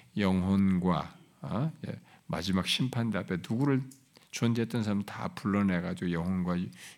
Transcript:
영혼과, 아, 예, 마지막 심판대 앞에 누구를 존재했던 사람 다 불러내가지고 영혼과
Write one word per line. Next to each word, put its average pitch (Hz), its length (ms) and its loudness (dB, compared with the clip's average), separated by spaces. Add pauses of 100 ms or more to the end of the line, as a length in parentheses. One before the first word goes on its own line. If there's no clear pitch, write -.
(160)
영혼과, 95 1000 2 (280)
아, 135 280 -2 (160)
예, - 140 -8 (260)
마지막 92 400 -2
심판대 117 520 0
앞에 92 180 -2 (120)
누구를 131 340 2 (500)
존재했던 117 500 0
사람 104 220 0
다 - 240 -8
불러내가지고 92 840 0
영혼과 87 460 0 (420)